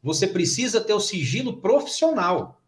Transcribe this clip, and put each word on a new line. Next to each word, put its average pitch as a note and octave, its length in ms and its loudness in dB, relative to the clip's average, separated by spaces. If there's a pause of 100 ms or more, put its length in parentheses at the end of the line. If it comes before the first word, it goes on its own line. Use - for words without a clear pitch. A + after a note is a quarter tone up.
você D#3+ 240 0
precisa F#3+ 520 0
ter G#3 140 0
o G3+ 60 2
sigilo G3 580 -2
profissional, A#3 1120 0